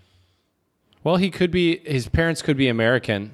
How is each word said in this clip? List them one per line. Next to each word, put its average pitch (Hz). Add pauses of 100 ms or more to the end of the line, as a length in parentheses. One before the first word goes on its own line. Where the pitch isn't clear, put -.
(1040)
Well, 170
he 185
could 175
be, 165
his 131
parents 165
could 143
be 131
American 113